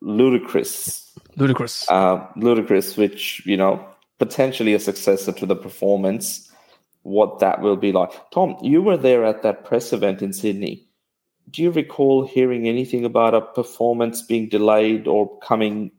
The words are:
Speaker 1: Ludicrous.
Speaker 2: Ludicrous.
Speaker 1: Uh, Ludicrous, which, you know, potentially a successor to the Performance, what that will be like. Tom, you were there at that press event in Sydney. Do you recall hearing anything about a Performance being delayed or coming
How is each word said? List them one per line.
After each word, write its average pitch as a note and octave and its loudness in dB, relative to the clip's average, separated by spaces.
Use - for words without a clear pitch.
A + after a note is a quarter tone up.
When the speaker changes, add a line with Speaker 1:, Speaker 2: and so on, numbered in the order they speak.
Speaker 1:
Ludicrous. - 0
Speaker 2:
Ludicrous. C3 -2
Speaker 1:
Uh, F#2 2
Ludicrous, A2 2
which, - -2
you G2+ 0
know, F#2+ 0
potentially B2 0
a G2+ 2
successor G2 -2
to - -8
the F#2 2
Performance, G2+ -4
what G2+ 0
that G2 2
will G2+ 2
be G2 0
like. F2+ 0
Tom, F#3 0
you D3+ 2
were G3 2
there B2+ 4
at G#2+ -2
that G#2 -2
press - -4
event F#3+ -2
in G3 -4
Sydney. G3+ -6
Do D#3 -8
you F3 2
recall C#3 0
hearing B2 0
anything A#2+ -2
about A#2 2
a A2 4
Performance A#2 -4
being A2+ -2
delayed G#2+ 2
or G2 0
coming G#2+ -2